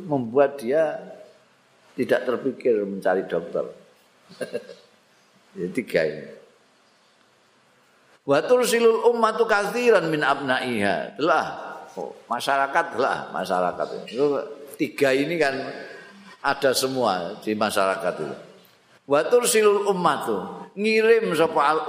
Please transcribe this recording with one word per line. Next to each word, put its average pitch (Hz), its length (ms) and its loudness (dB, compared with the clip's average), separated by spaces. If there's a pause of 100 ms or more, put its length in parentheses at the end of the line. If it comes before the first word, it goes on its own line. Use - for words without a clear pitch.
membuat 139 560 0
dia 147 320 0 (1040)
tidak 120 240 0
terpikir 117 640 -2
mencari 95 400 -2
dokter. 85 400 -4 (720)
<laughs> - 80 -8 (1120)
Jadi 90 160 -6
tiga 87 320 -2
ini. 76 360 -8 (1800)
Wa 143 240 2
tursilul 233 640 4
ummatu 226 400 2
katsiran 208 600 4
min 156 120 0
abnaiha. 123 960 0
Telah. 156 280 2 (520)
Oh, 82 180 -10 (140)
masyarakat, 139 680 0
telah, 98 400 -2
masyarakat. 90 720 -2
Itu 135 320 0 (400)
tiga - 320 0
ini 143 240 0
kan 139 240 0 (800)
ada 139 320 0
semua 113 720 -2
di 107 80 -4
masyarakat 98 680 0
itu. 73 140 -8 (760)
Wa 147 180 2
tursilul 214 640 4
ummatu, 117 840 -2
ngirim 220 580 4
sapa 160 320 2
al 156 220 2